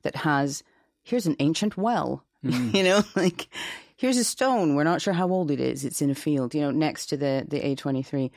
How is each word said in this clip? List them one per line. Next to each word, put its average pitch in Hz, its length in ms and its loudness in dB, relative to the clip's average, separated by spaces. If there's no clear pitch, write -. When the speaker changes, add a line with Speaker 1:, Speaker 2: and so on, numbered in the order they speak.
Speaker 1:
that - 140 -4
has, 143 480 0
"Here's 233 240 -2
an 147 120 2
ancient 165 380 0
well." 175 520 -2
<laughs> - 40 -20
Speaker 2:
Mm. 123 300 0
Speaker 1:
You 196 100 4
know, 190 200 6
like, - 340 0
"Here's 254 200 2
a 247 60 2
stone. 220 500 2
We're 143 100 2
not 170 160 2
sure 202 140 0
how 180 160 2
old 180 220 0
it 135 80 0
is. 131 260 -2
It's - 160 -6
in 143 80 2
a 135 60 0
field," 135 400 -2
you 151 60 0
know, 143 100 0
next 151 360 0
to 147 100 -4
the, 135 300 0
the 147 160 -4
A 139 120 0
twenty-three. 135 600 -4